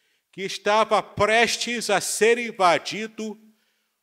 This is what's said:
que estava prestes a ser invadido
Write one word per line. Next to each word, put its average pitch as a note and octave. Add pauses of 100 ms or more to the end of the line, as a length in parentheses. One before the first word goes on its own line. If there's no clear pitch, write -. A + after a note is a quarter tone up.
(320)
que F3+
estava G#3
prestes A3
a F3+
ser A#3
invadido G#3+ (640)